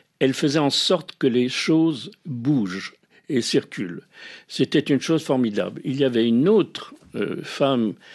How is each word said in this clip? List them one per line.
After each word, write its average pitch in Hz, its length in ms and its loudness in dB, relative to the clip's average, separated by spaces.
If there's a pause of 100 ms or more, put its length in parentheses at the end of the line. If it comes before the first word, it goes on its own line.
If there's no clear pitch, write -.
(200)
elle 131 140 2
faisait 151 260 0
en 143 100 2
sorte - 480 0
que 143 100 2
les 123 200 2
choses 160 640 0 (140)
bougent 117 720 -2 (340)
et 160 100 0
circulent. - 600 -4 (480)
C'était - 300 0
une 139 200 2
chose 156 240 0
formidable. 113 600 -2
Il 131 100 -4
y 139 80 0
avait 120 240 2
une 123 220 4
autre, - 440 0 (220)
euh, 104 260 -4
femme 127 520 0 (220)